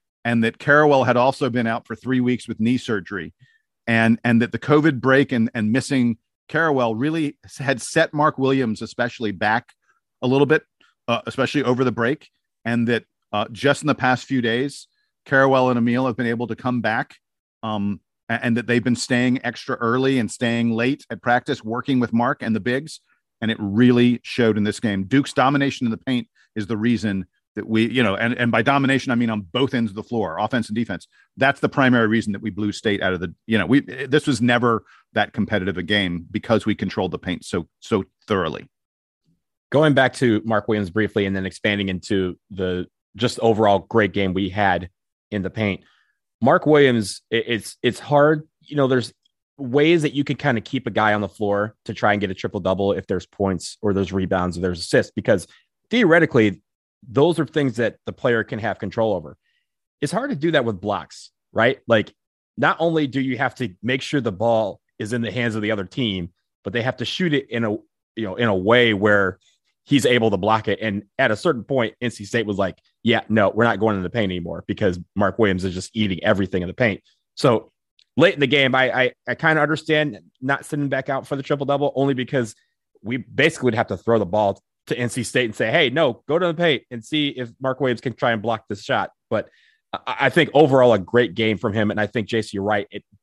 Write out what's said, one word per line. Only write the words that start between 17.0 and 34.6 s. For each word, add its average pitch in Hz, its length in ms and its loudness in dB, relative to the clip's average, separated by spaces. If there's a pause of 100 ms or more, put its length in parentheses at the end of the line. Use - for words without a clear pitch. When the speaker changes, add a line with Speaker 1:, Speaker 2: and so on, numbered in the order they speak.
Speaker 1:
um, 101 380 -4 (300)
a-, 117 120 -4
and 117 140 0
that 113 100 -4
they've 120 180 0
been 123 120 0
staying 123 480 -2
extra 120 320 -8
early 131 420 0
and 107 120 -2
staying 117 420 -2
late 123 380 -2
at 110 100 -12
practice, 123 420 -2
working 123 380 -2
with 117 120 0
Mark 120 300 0
and 113 140 -2
the 107 40 -4
bigs, 131 400 -6 (400)
and 110 100 -2
it 113 80 -2
really 120 640 4
showed 113 340 2
in 107 60 0
this 104 160 -2
game. 98 240 -2
Duke's 131 300 0
domination 139 520 0
in 117 60 -2
the 110 60 -4
paint 123 320 -6 (260)
is 107 140 -8
the 117 80 -4
reason 104 500 -2 (300)
that 107 120 -8
we, 110 220 2
you 127 120 0
know, 98 120 0
and, 117 200 -2
and 120 180 0
by 113 100 2
domination, 135 480 0
I 120 40 0
mean 117 160 0
on 107 100 -4
both 127 340 -2
ends 113 160 -2
of 95 40 -16
the 104 80 -10
floor, 92 360 -6
offense 107 300 -2
and 107 80 -6
defense. 107 320 -6 (280)
That's 139 220 2
the 139 100 0
primary 123 380 4
reason 107 260 0
that 98 80 -8
we 107 100 -8
blew 101 200 -4
State 101 320 -4
out 92 100 0
of 90 80 -4
the, 87 140 -8 (120)
you 110 120 0
know, 87 80 0
we, 131 140 4
this 135 480 -2
was 123 120 0
never 120 440 2 (300)